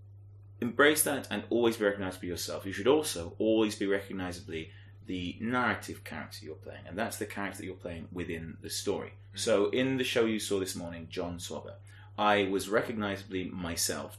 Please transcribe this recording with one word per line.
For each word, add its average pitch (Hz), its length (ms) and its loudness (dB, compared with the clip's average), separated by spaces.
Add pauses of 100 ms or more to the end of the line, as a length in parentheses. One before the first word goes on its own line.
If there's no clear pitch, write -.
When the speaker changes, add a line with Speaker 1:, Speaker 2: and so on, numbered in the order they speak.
(600)
Speaker 1:
embrace 143 420 6
that 143 280 0
and 104 200 -2
always 117 260 4
be 107 80 2
recognised 98 360 2
for 92 60 -6
yourself. 82 380 -4
You 98 80 -4
should 101 160 0
also 143 500 2
always 110 380 4
be 104 100 0
recognisably 90 840 -4 (360)
the 90 340 -4
narrative 113 640 -2
character - 400 -10
you're 78 100 -10
playing, - 320 -14
and 82 120 -10
that's - 200 -4
the 107 80 -4
character 101 320 -6
that 104 80 -10
you're 92 80 -8
playing 82 360 -10
within 82 520 -6
the 82 80 -10
story. 87 380 -2
Speaker 2:
Mm-hmm. - 300 -16
Speaker 1:
So 104 320 4
in 131 280 2
the 127 60 2
show 120 200 4
you 110 160 2
saw 101 180 0
this 92 160 -2
morning, 85 360 -8
John 87 280 -4
Swabber, - 360 -8 (420)
I 104 280 6
was 95 260 0
recognisably 101 760 0
myself, 85 760 -4